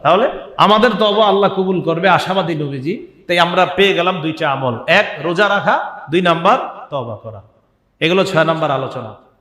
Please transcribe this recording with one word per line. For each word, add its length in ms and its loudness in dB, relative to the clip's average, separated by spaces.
তাহলে 260 2
আমাদের 400 4
তওবা 280 2
আল্লাহ 240 2
কবুল 300 -2
করবে, 280 -2
আশাবাদী 460 0
নবীজি। 400 -6
তাই 160 -2
আমরা 240 2
পেয়ে 200 2
গেলাম 260 0
দুইটা 300 -4
আমল, 240 -2
এক 200 4
রোজা 240 0
রাখা, 280 0
দুই 140 0
নাম্বার 360 2
তওবা 280 -8
করা। 240 -16
এগুলো 240 2
ছয় 220 2
নাম্বার 240 -2
আলোচনা। 420 -6